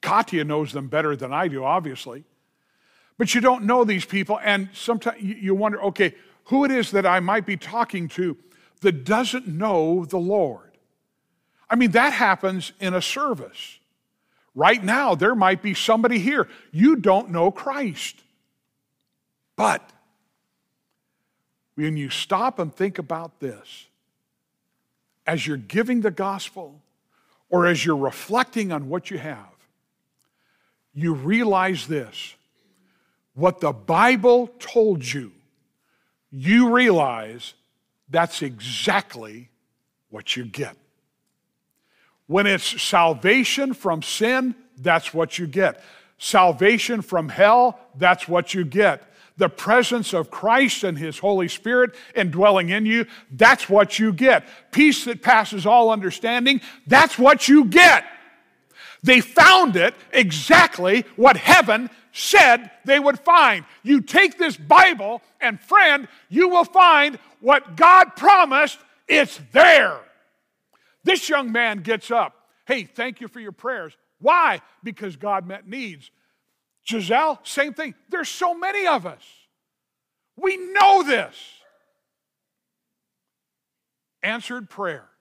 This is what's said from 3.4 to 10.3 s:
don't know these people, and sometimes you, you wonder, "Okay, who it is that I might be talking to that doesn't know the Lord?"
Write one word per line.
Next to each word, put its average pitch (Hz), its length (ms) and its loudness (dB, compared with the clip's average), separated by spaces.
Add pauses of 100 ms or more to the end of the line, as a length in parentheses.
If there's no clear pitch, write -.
don't 247 240 0
know 247 180 0
these 202 220 -4
people, 196 380 -6
and 196 300 -4
sometimes 233 480 -8
you, 202 140 -10
you 190 200 -4
wonder, 208 280 -6
"Okay, 190 320 -4 (300)
who 277 200 -2
it 269 60 -2
is 240 200 -4
that 196 140 -2
I 180 140 0
might 190 260 -4
be 196 120 -8
talking 185 520 -8
to 175 280 -8 (440)
that 160 240 -2
doesn't 240 420 -4
know 175 580 -4
the 185 120 -8
Lord?" 175 540 -6 (1000)